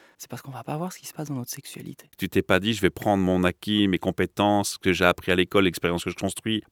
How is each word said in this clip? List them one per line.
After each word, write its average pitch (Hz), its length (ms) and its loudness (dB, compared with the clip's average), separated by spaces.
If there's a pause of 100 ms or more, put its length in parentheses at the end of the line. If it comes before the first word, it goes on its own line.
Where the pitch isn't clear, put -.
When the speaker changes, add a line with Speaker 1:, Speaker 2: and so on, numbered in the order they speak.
(180)
Speaker 1:
c'est - 120 -20
parce 120 120 -12
qu'on 139 100 -16
va 120 120 -12
pas 147 140 -6
voir 180 160 -8
ce - 60 -18
qui - 80 -18
se - 60 -16
passe 151 140 -10
dans 143 80 -6
notre 123 160 -8
sexualité. - 680 -16
Speaker 2:
Tu 92 120 -6
t'es 95 120 2
pas 95 200 2
dit, 110 120 0
je 101 80 -4
vais 90 80 4
prendre 98 320 2
mon 92 220 2
acquis, 101 460 0
mes 87 100 2
compétences, 101 720 0
ce - 60 -10
que 95 160 2
j'ai 87 100 2
appris 90 300 2
à - 20 4
l'école, 95 300 4
l'expérience 87 400 -2
que 92 40 -4
je 87 60 -8
construis 107 560 -4